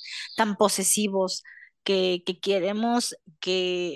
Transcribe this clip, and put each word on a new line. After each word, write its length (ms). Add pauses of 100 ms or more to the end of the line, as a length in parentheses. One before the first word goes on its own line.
(360)
tan 220
posesivos, 880 (400)
que, 420
que 140
queremos 760 (240)
que, 560